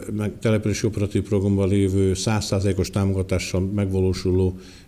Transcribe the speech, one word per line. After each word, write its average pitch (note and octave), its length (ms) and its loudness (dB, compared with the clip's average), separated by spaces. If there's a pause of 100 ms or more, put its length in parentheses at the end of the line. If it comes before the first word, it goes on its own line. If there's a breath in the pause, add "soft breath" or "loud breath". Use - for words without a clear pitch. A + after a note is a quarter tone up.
(120)
meg-, G#2 280 -4
települési A2 460 0
operatív G2+ 360 0
programban G2 480 2
lévő F#2+ 440 4
száz G#2+ 320 -2
százalékos F#2+ 440 0
támogatással F#2+ 720 -2
megvalósuló F#2+ 960 0 (300 loud breath)